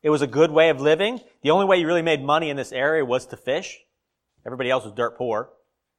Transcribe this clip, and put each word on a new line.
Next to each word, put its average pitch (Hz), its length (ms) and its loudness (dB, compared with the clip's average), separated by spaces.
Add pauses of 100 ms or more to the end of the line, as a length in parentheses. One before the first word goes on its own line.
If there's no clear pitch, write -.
It 151 80 0
was 147 140 2
a 143 40 -2
good 147 220 2
way 160 200 4
of 135 120 0
living. 185 400 0 (220)
The 143 80 2
only 190 160 2
way 190 100 4
you 170 80 0
really 170 160 0
made 156 220 0
money 151 260 0
in 143 80 -6
this 131 140 -8
area 143 340 0
was 123 220 -4
to 123 100 -14
fish. - 440 -6 (640)
Everybody 127 280 -6
else 127 120 0
was 107 80 -14
dirt 117 280 -4
poor, 117 320 -4 (480)